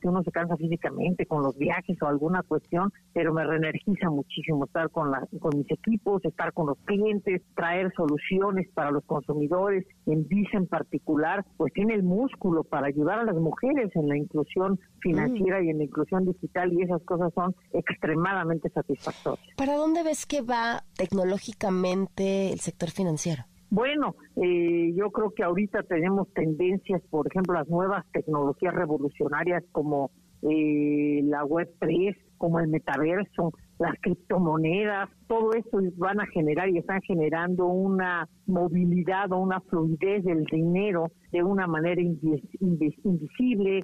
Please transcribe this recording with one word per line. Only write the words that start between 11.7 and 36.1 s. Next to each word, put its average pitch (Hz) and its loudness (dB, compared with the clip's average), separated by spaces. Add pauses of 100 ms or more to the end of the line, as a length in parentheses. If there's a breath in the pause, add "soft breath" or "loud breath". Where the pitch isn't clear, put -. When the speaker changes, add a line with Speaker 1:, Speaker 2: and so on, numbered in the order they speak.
Speaker 1:
tiene 214 0
el 202 2
músculo 180 0
para 139 -2
ayudar 151 0
a 233 0
las 214 0
mujeres 226 0
en 151 2
la 143 0
inclusión 185 0 (220 loud breath)
financiera 190 0
Speaker 2:
Mm. - 2
Speaker 1:
y 165 2
en 156 0
la 151 0
inclusión 151 0
digital 180 -2
y 175 2
esas 175 0
cosas 175 -2
son 180 0 (160)
extremadamente 165 -2
satisfactorias. - -6
Speaker 2:
¿Para 269 0
dónde 320 2
ves 311 -2
que 285 -4
va 233 -2 (140)
tecnológicamente 190 0
el 160 -6
sector 170 -6
financiero? 160 -2 (260)
Speaker 1:
Bueno, 254 0 (220 loud breath)
eh, 170 2
yo 202 0
creo 214 0
que 214 -2
ahorita 190 0
tenemos 185 0
tendencias, 175 0
por - 0
ejemplo, 185 0
las 151 -2
nuevas 180 0
tecnologías 151 0
revolucionarias 156 -2 (120)
como, 143 0 (320)
eh, 147 2
la 147 0
web 165 -2 (100)
tres, 175 0 (220)
como 170 2
el 165 2
metaverso, 160 -2 (280 loud breath)
las 165 0
criptomonedas, 185 0 (180)
todo 226 2
eso 226 -2 (180)
van 190 0